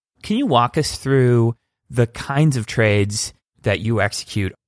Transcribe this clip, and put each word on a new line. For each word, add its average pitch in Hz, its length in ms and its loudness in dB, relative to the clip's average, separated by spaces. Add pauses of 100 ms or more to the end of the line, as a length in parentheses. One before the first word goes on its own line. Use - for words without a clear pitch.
(240)
Can 214 140 -2
you 277 80 0
walk 123 320 2
us - 200 -2
through 123 580 2 (340)
the 120 180 0
kinds 143 480 0
of 110 100 -4
trades 104 680 0 (300)
that 101 180 -2
you 110 180 -2
execute? 98 540 -4 (140)